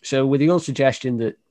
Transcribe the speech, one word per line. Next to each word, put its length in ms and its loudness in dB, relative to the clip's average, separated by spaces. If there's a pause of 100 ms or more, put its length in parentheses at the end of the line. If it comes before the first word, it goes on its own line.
so 220 0
with 160 2
your 180 4
suggestion 580 -2
that 200 -4 (140)